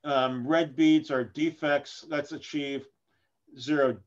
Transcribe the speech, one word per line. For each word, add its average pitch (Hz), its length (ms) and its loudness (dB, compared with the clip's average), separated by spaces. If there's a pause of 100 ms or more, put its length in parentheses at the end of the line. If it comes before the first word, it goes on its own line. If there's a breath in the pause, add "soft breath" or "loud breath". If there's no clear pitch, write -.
um, 127 420 0
red 156 300 0
beads 156 380 4
are 127 100 0
defects, 147 840 -4
let's 147 240 -6
achieve 139 560 -8 (680)
zero 131 400 2 (100)